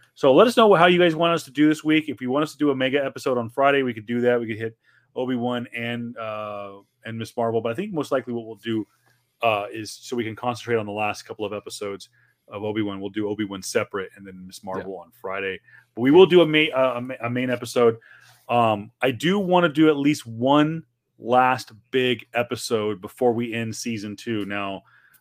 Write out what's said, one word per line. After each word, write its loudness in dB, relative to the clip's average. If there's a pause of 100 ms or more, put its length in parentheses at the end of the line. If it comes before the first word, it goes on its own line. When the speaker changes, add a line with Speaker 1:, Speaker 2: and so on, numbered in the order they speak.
(140)
Speaker 1:
So 4
let 10
us 0
know 6
how 6
you 6
guys 6
want 2
us -2
to -20
do 4
this 0
week. 2
If -8
you -4
want 2
us -10
to -20
do 2
a 0
mega 0
episode -2
on -6
Friday, 2
we -2
could -12
do -2
that. 2
We -8
could -8
hit -8 (400)
Obi-Wan -4 (100)
and, -8
uh, -10 (240)
and -10
Miss -12
Marvel. -2
But -4
I -4
think -8
most -4
likely -4
what -8
we'll -14
do, -4 (560)
uh, 0
is -12
so -12
we -4
can -10
concentrate -4
on -2
the -10
last -6
couple -10
of -6
episodes -12 (400)
of -12
Obi-Wan. -4
We'll -8
do -4
Obi-Wan -6
separate -6
and -20
then -18
Miss -20
Speaker 2:
Yeah. -16
Speaker 1:
Marvel -8
on -20 (100)
Friday. -6 (380)
But -4
we 4
will 12
do 6
a 6
ma-, 2
uh, 2
a -6
ma-, -10
a -4
main -2
episode. 2 (500)
Um, 2 (100)
I 0
do 0
wanna 2
do 4
at 2
least 0
one 2 (380)
last 2 (220)
big 0
episode -4
before -2
we -4
end -6
season -8
two. -6
Now, -8 (380)